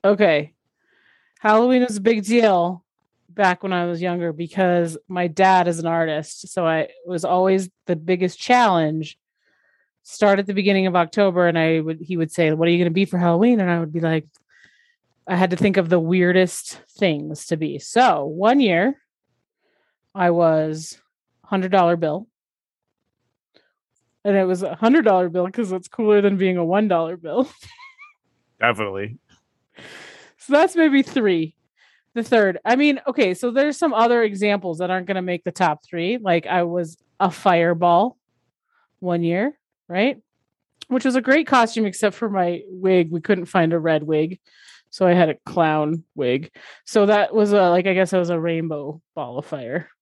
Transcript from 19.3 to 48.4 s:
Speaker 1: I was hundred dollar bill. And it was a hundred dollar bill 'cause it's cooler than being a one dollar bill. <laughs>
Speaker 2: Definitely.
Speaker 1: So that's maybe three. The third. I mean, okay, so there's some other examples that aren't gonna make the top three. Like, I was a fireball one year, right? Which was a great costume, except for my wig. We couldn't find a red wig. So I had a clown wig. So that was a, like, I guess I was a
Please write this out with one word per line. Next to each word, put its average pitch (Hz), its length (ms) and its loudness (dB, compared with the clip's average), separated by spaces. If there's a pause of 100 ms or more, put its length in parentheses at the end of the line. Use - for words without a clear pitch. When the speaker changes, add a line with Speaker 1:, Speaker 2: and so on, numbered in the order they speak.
Speaker 1:
I 180 160 2
was 160 680 0 (440)
hundred 185 260 -4
dollar 175 260 4
bill. 165 300 -4 (2000)
And 202 120 2
it 190 80 2
was 185 180 -2
a 185 120 -8
hundred 240 300 4
dollar 185 240 2
bill 180 220 -2
'cause 196 220 -6
it's 180 160 -8
cooler 208 320 2
than 196 160 2
being 185 200 0
a 175 80 -2
one 202 240 0
dollar 170 280 -2
bill. 165 320 -4 (580)
<laughs> - 540 -20
Speaker 2:
Definitely. 104 580 -4 (1200)
Speaker 1:
So - 140 -6
that's 349 240 2
maybe 277 260 4
three. 185 540 -2 (580)
The 233 80 -4
third. 208 420 2
I 233 120 2
mean, 285 300 2
okay, 233 280 0
so 240 160 -4
there's 277 280 0
some 294 160 -2
other 233 280 2
examples 202 560 -2
that 180 120 -4
aren't 185 160 -4
gonna 190 160 -4
make 175 220 -6
the 175 80 -6
top 160 320 -2
three. 180 340 -6
Like, 175 280 0
I 175 180 -2
was 170 340 -6 (220)
a 190 100 0
fireball 175 880 2 (800)
one 170 240 -4
year, 190 360 -2 (300)
right? 214 300 -2 (680)
Which 254 160 -2
was 254 100 0
a 262 80 2
great 269 240 2
costume, 226 400 2
except 196 300 -4
for 226 120 -6
my 180 400 -2
wig. 185 440 0
We 170 80 -4
couldn't 180 260 -2
find 165 260 0
a 170 60 0
red 156 240 0
wig. 156 380 -2 (500)
So - 160 -2
I 175 60 4
had 175 160 4
a 147 80 -4 (100)
clown 156 560 -2 (140)
wig. 139 340 -2 (340)
So 208 220 2
that 208 260 2
was 208 200 2
a, 190 180 4
like, 180 160 2
I 190 80 0
guess 185 180 0
I 190 60 0
was 175 120 -2
a 165 100 -2